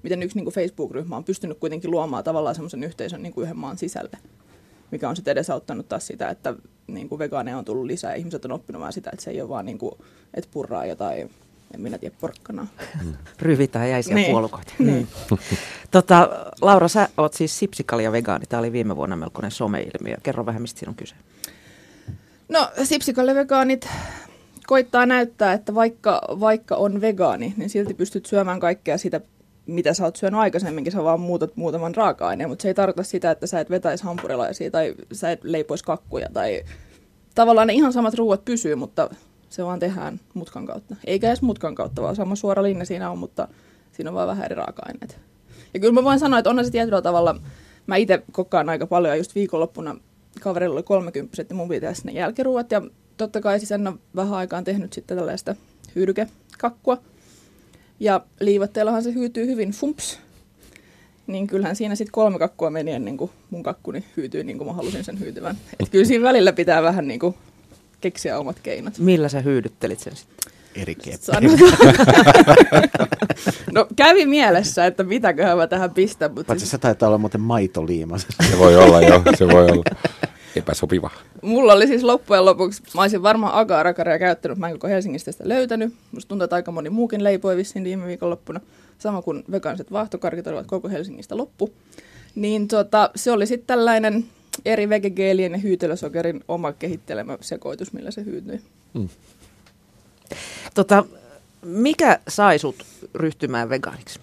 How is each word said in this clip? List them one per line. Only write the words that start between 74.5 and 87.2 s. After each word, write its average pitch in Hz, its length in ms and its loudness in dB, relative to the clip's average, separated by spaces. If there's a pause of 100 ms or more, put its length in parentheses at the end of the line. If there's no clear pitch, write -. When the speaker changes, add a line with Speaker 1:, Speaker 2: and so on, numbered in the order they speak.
Speaker 1:
että 185 180 0
mitäköhän 180 520 2
mä 165 100 2
tähän 180 240 -2
pistän, 185 440 0
mut 180 120 -8
Speaker 4:
Paitsi 101 140 0
Speaker 1:
siis 104 100 -6
Speaker 4:
se 135 80 -4
taitaa 113 300 2
olla 107 100 4
muuten 107 220 -2
maitoliima. 87 800 -2
Speaker 2:
Se - 400 0
voi 90 180 12
olla, 87 260 12
joo, 90 200 10 (160)
se 92 100 6
voi 87 160 10
olla. 87 200 6 (720)
Epäsopiva. 82 540 -2 (320)
Speaker 1:
Mulla 226 300 6
oli 202 140 8
siis 247 160 2
loppujen 233 420 2
lopuksi, 185 380 2 (120)
mä 175 80 -2
olisin 202 200 0
varmaan 214 320 2
agar-agaria 170 640 2
käyttänyt, 175 400 -2
mä 170 100 -6
en 170 40 -8
koko 160 160 -8
Helsingistä 196 440 -4
sitä - 160 -10
löytänyt. 233 460 -2 (180)
Musta - 160 -16
tuntuu, 196 160 -4
että 175 120 -4
aika 175 160 -6
moni 156 180 -8
muukin 220 340 -2